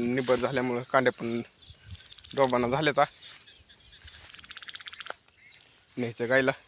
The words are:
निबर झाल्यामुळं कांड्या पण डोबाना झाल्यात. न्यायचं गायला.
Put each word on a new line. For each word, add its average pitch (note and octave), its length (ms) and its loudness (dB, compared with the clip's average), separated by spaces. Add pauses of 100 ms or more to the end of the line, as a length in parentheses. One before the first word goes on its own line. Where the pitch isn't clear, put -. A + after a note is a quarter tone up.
(140)
निबर B2+ 220 2
झाल्यामुळं B2 460 -2
कांड्या B2+ 300 4
पण A#2 280 -6 (960)
डोबाना B2 320 4
झाल्यात. C#3+ 380 2 (3000)
न्यायचं A#2 300 -4
गायला. C3 220 4 (180)